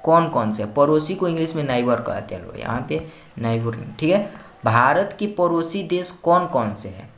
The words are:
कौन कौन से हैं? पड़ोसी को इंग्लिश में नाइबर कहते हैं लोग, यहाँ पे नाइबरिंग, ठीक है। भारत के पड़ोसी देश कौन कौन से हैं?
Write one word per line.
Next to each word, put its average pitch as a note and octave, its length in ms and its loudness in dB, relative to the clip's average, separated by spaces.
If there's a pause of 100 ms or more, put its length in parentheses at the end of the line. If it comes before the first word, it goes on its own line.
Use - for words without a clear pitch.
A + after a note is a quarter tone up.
कौन E3 240 6
कौन A#2 240 0
से G#2+ 100 -4
हैं? G#2 120 -6
पड़ोसी D3+ 400 4
को F#3 140 0
इंग्लिश E3 280 -2
में D3+ 80 -2
नाइबर B2 380 0
कहते F#2+ 320 -6
हैं F2 100 -12
लोग, - 140 -14
यहाँ B2 300 -6
पे D#3+ 180 -4 (320)
नाइबरिंग, A#2 600 -4
ठीक D#3 120 0
है। G#3 200 2 (340)
भारत C3 540 4
के G#3 100 -2
पड़ोसी F3 560 0
देश F3 260 -2 (120)
कौन F3 260 4
कौन A2 260 0
से G2+ 140 -12
हैं? F#2+ 300 -16